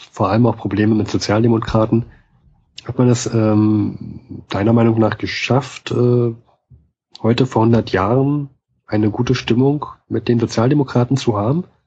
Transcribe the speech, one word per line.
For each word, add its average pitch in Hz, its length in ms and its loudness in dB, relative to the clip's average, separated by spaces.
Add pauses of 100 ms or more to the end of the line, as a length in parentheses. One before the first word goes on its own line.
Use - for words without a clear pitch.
(120)
vor 101 180 -2
allem 113 160 4
auch 110 120 0
Probleme 107 380 0
mit 107 140 -2
Sozialdemokraten, 113 960 0 (800)
hat - 120 -10
man 123 120 4
es, 120 160 0
ähm, 107 1200 -2
deiner 101 220 0
Meinung 117 280 4
nach 107 180 0
geschafft, - 720 -4
äh, 120 420 2 (880)
heute 123 240 2
vor 113 180 0
hundert 113 280 2
Jahren 135 580 0 (360)
eine 107 260 0
gute 123 240 -2
Stimmung 135 500 0 (220)
mit - 220 -6
den 120 100 2
Sozialdemokraten 127 800 0
zu 110 200 -2
haben? 131 280 -2 (220)